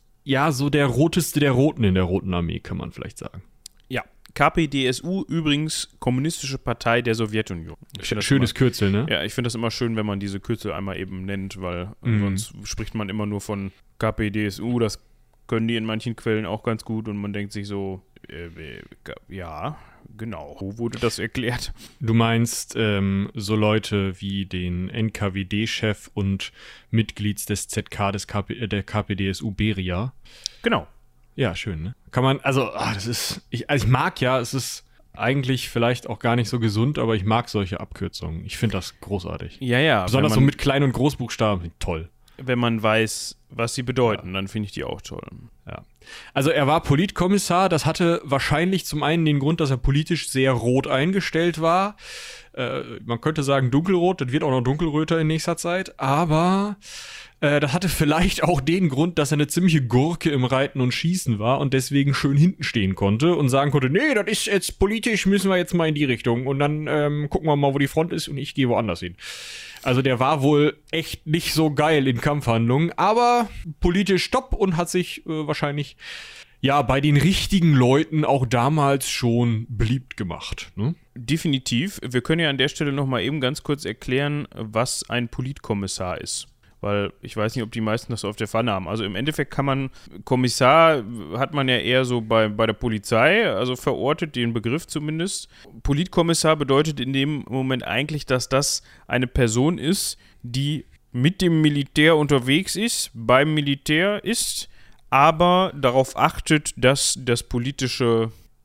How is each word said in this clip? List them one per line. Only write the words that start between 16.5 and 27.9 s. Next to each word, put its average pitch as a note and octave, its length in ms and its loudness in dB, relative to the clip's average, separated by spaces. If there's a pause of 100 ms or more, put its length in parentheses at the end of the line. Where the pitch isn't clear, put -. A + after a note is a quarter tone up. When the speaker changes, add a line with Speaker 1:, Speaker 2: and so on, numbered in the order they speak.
Speaker 2:
ganz A2 220 -4
gut A2 240 -6
und G2+ 80 -6
man G2+ 160 -6
denkt G2+ 220 -6
sich G2+ 120 -8
so, G2 360 -8 (260)
äh, E2+ 200 -14
äh, D2 340 -16 (480)
ja, F2 480 -10 (400)
genau. D#2 420 -12
Wo G2+ 160 -8
wurde A#2 220 -6
das A#2 200 -2
erklärt? A#2+ 540 -4 (280)
Speaker 1:
Du A2+ 120 0
meinst, A#2 640 2
ähm, G2 580 0
so G#2+ 220 -2
Leute G#2 640 0
wie G2 240 -4
den F2+ 460 -4
N-K-W-D-Chef G#2 1200 -4
und G2 400 -2 (380)
Mitglied G#2 580 -2
des - 200 -4
Z - 220 -6